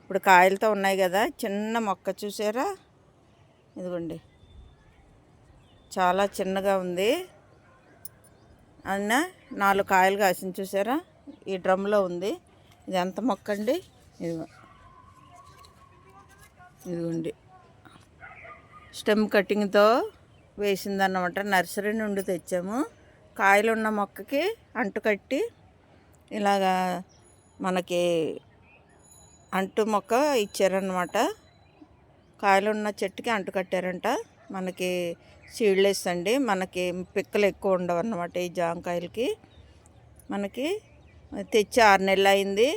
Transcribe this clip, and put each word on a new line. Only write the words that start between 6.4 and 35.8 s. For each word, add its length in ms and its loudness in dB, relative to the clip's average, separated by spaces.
ఉంది. 260 -2
అయినా 260 0
నాలుగు 320 4
కాయలు 300 4
కాసింది 360 0
చూసారా? 360 -2
ఈ 40 -4
డ్రమ్లో 340 2
ఉంది. 220 -6
ఇది 160 -2
ఎంత 160 -6
మొక్క 260 -4
అండి? 220 -2
ఇదిగో, 220 -6
ఇదిగోండి, 440 -6
స్టెమ్ 260 2
కటింగ్తో 500 2
వేసిందన్నమాట. 800 -2
నర్సరీ 460 0
నుండి 300 -4
తెచ్చాము. 480 -4
కాయలు 340 4
ఉన్న 140 -2
మొక్కకి 420 -4
అంటు 260 -4
కట్టి, 340 -2
ఇలాగా 340 2
మనకి 360 -2
అంటు 240 -2
మొక్క 180 -2
ఇచ్చారన్నమాట. 720 -2
కాయలు 320 4
ఉన్న 160 -4
చెట్టుకి 340 -4
అంటు 220 -6
కట్టారంట. 480 -4
మనకి 340 -6
సీడ్‌లెస్ 480 2